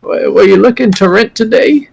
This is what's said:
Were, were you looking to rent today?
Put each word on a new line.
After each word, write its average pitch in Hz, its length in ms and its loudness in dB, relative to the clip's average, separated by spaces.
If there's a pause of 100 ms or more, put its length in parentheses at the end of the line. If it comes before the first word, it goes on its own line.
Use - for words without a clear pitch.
Were, - 280 -6
were - 140 2
you 190 120 4
looking 240 360 0
to 190 160 0
rent 196 260 -2
today? 269 580 0